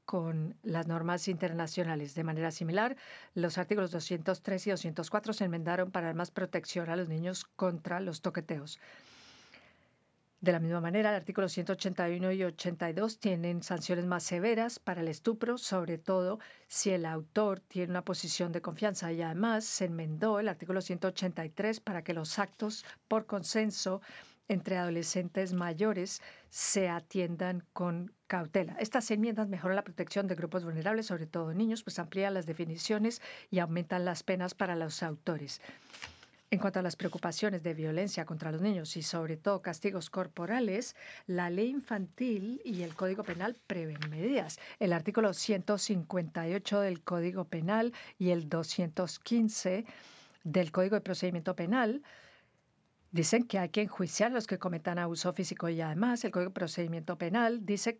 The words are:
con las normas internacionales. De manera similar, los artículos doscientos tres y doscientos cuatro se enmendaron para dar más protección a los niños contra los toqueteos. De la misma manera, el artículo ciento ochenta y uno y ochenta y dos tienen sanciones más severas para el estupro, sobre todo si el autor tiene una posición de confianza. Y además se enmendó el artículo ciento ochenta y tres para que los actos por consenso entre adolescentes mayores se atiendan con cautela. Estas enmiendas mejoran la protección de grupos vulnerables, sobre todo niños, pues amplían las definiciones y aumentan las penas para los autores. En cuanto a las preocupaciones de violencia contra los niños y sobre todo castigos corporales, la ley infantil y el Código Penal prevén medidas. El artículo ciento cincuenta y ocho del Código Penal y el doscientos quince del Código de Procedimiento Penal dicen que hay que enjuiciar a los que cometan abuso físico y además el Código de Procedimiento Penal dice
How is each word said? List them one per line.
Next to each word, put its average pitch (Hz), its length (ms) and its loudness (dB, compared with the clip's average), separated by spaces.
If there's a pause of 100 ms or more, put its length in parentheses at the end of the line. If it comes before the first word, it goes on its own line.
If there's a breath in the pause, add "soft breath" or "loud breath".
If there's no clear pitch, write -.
con 165 600 -2
las 165 240 0
normas 170 400 0
internacionales. 165 880 -2
De 160 80 -2
manera 160 260 0
similar, 190 460 0 (380 loud breath)
los 170 240 0
artículos 185 340 2
doscientos 175 500 0
tres 190 240 -2
y 208 40 2
doscientos 170 380 -2
cuatro 214 240 0
se 208 120 0
enmendaron 175 480 0
para 170 140 0
dar 165 100 -2
más 170 160 -2
protección 180 580 -2
a 165 60 0
los 180 120 0
niños 170 360 -2 (100)
contra 175 460 0
los 180 220 -4
toqueteos. 156 580 -4 (1600 loud breath)
De 180 100 4
la 170 80 6
misma 165 220 0
manera, 202 300 2
el 214 40 2
artículo 190 340 0
ciento 180 260 -2
ochenta 185 360 0
y 175 80 0
uno 185 140 2
y 190 100 0
ochenta 175 480 -2
y - 40 -2
dos 220 260 -2
tienen 175 420 0
sanciones 175 440 -2
más 180 180 0
severas 220 560 0
para 175 220 -4
el 165 40 0
estupro, 220 500 0
sobre 175 420 -2
todo 185 420 2 (260 loud breath)
si - 240 0
el 175 160 2
autor 185 540 2
tiene 180 320 -2
una 180 120 -2
posición 175 460 -2
de 170 100 -2
confianza. 175 520 -2
Y 165 100 0
además 214 420 2
se - 200 -2
enmendó 165 560 0
el 214 80 2
artículo 185 320 -2
ciento 180 260 -2
ochenta 185 380 0
y 156 60 -6
tres 214 280 0
para 180 240 -4
que 175 100 -4
los 160 280 -2
actos 214 440 -2 (220 loud breath)
por 220 200 2
consenso 202 760 0 (460 loud breath)
entre 190 280 2
adolescentes 180 760 0
mayores 180 680 0 (300 loud breath)
se - 380 2
atiendan 170 760 0 (100)
con 175 400 -2 (140)
cautela. 175 540 0
Estas 226 320 0
enmiendas 214 360 2
mejoran 185 280 0
la 202 80 0
protección 190 420 -2
de 185 80 0
grupos 170 300 -2
vulnerables, 175 420 0
sobre 160 200 -2
todo 160 280 -2
niños, 220 300 2
pues 175 160 -6
amplían 190 340 0
las 180 120 -2
definiciones 170 760 0 (260 loud breath)
y 180 120 2
aumentan 175 440 0
las 175 200 0
penas 185 300 0
para 180 200 0
los 160 300 -2
autores. 151 560 -4 (920 loud breath)
En 202 80 4
cuanto 196 220 2
a - 20 2
las 175 140 0
preocupaciones 185 640 -2
de 165 100 -2
violencia 160 540 -2
contra 160 260 -4
los 160 80 -2
niños 180 380 0
y 160 40 -4
sobre 160 360 -2
todo 190 240 2
castigos 185 480 -2
corporales, 196 840 -2 (300 loud breath)
la 175 220 0
ley 202 220 2
infantil 226 920 -2
y 190 200 -2
el 165 120 -6
Código 190 300 0
Penal 190 320 -4 (100)
prevén 160 300 -4 (140)
medidas. 170 480 0 (200 loud breath)
El 185 140 4
artículo 196 400 4
ciento 196 460 2
cincuenta 170 680 0
y 170 60 0
ocho 202 280 2
del 185 200 2
Código 180 440 0
Penal 208 500 2 (240 loud breath)
y 180 120 4
el 165 200 2
doscientos 165 680 0
quince 220 680 2 (580 loud breath)
del 165 280 2
Código 190 240 4
de 202 40 4
Procedimiento 180 560 -2
Penal 226 460 2 (1080 loud breath)
dicen 175 320 4
que 196 140 -2
hay 175 120 0
que 208 120 2
enjuiciar 202 500 2
a - 20 0
los 226 120 0
que 185 120 0
cometan 175 400 -2
abuso 175 340 0
físico 175 380 -2
y 165 100 0
además 196 420 2
el 208 100 -2
Código 185 180 0
de 190 40 -8
Procedimiento 165 640 -2
Penal 226 480 2
dice 202 340 0